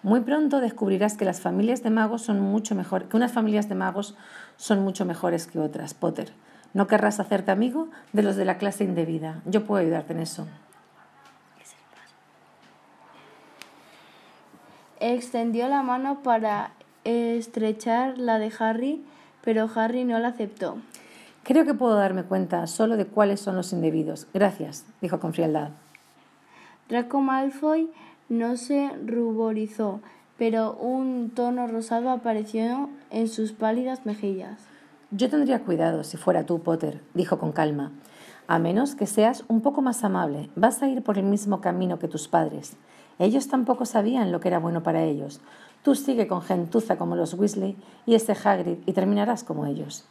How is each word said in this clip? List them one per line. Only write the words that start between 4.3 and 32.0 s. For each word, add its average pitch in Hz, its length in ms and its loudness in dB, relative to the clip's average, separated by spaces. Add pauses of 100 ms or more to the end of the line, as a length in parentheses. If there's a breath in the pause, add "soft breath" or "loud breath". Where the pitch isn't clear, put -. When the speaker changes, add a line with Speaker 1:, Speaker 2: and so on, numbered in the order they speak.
Speaker 1:
son 196 260 2
mucho 190 220 -2
mejores 170 420 -2
que 170 120 -6
otras, 151 340 -4
Potter. - 400 -4 (400 loud breath)
No 196 140 2
querrás 208 340 4
hacerte 196 300 0
amigo 247 360 0 (240 loud breath)
de 208 120 2
los 196 120 2
de 196 80 0
la 185 140 0
clase 202 260 -2
indebida. 160 600 -2
Yo 208 180 2
puedo 202 180 0
ayudarte 165 300 0
en 165 80 -4
eso». 160 280 -8 (4000 loud breath)
Speaker 2:
Extendió 240 680 -2
la 277 120 2
mano 262 420 -2
para 220 480 0 (320)
estrechar 233 1120 0
la 233 220 2
de 220 180 -4
Harry, 233 460 0 (400 loud breath)
pero 220 320 2
Harry 240 300 0
no 233 140 0
la 240 100 0
aceptó. 214 480 -6 (680 loud breath)
Speaker 1:
«Creo 311 220 6
que 285 80 2
puedo 226 220 4
darme 190 280 2
cuenta 180 440 0
solo 226 280 2
de 202 100 2
cuáles 202 360 2
son 185 160 -2
los 180 160 -4
indebidos. 160 600 0
Gracias», 190 520 0 (160)
dijo 175 180 -2
con 165 140 -4
frialdad. 151 380 0 (1160 soft breath)
Speaker 2:
Draco 240 320 0
Malfoy 277 680 0 (400 loud breath)
no 233 260 0
se 277 340 -2 (160)
ruborizó, 220 960 -2 (380 loud breath)
pero 226 360 0
un 254 580 -2
tono 247 360 -2
rosado 226 420 -2